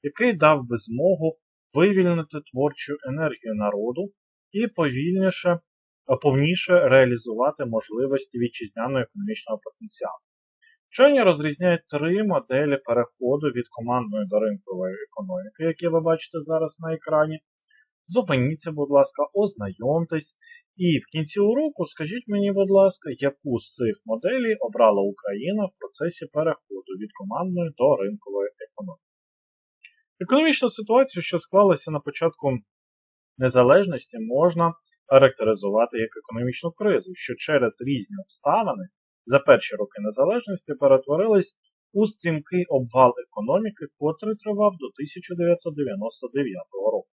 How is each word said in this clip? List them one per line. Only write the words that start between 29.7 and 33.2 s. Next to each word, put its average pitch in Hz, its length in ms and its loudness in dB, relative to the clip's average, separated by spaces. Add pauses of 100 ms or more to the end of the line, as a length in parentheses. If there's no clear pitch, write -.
Економічну 269 500 2
ситуацію, 226 540 0
що 175 160 -4
склалася 185 520 2
на 151 80 -4
початку 156 480 -4 (920)